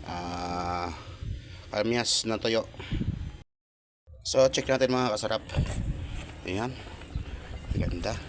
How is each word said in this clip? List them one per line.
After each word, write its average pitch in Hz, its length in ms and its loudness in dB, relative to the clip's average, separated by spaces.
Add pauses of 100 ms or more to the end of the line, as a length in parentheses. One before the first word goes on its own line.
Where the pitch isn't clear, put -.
Ah, 87 880 -2 (800)
kamyas 113 480 4
na 110 160 0
toyo. 113 240 2 (1600)
So, 135 240 8
check 131 220 2
natin, 127 260 6
mga 127 160 4
kasarap. 107 320 0 (1040)
Ayan. 107 240 0 (1040)
Ganda. 90 400 0 (140)